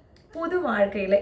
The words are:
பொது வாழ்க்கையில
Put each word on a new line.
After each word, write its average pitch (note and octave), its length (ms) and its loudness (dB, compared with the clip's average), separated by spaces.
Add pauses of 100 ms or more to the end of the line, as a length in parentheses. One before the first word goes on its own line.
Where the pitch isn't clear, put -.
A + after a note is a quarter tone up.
(320)
பொது E4 400 -2
வாழ்க்கையில G3+ 500 0